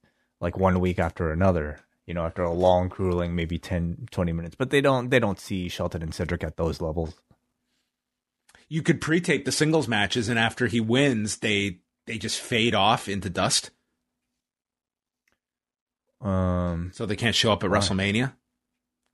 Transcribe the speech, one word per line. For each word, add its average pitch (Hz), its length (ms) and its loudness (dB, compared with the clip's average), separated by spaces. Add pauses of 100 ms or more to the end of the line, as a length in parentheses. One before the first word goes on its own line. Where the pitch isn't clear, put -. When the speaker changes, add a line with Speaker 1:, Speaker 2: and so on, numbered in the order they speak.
(400)
Speaker 1:
like, 87 160 -4
one 92 240 4
week 92 180 0
after 82 320 -2
another, 82 500 0 (260)
you 85 80 -10
know, 85 100 -4
after 87 180 -4
a 85 100 0
long, 90 360 4
grueling, 87 480 -2
maybe 85 220 -2
ten, 85 520 -4
twenty 87 220 -2
minutes. 82 220 -8
But 127 160 -4
they 143 100 4
don't, 131 300 0
they 131 80 6
don't 101 200 0
see 92 300 -6
Shelton 87 340 -6
and 82 120 -6
Cedric 85 280 -4
at 82 140 -8
those 82 240 -2
levels. 82 320 -4 (1600)
Speaker 2:
You 156 100 -2
could 139 220 0
pre-tape 156 420 0
the 131 80 -2
singles 156 340 2
matches, 107 440 0
and 117 80 2
after 113 280 2
he 113 140 0
wins, 113 580 2
they, 101 420 0 (260)
they 113 100 -8
just 104 240 -6
fade 113 340 0
off 104 320 4
into 95 220 -4
dust. 92 420 0 (2500)
Speaker 1:
Um, 90 760 -2
Speaker 2:
So 113 120 -8
they 98 100 -2
can't 110 180 0
show 113 180 4
up 98 120 0
at 90 60 2
Speaker 1:
why? 104 80 4
Speaker 2:
WrestleMania. 101 560 0 (800)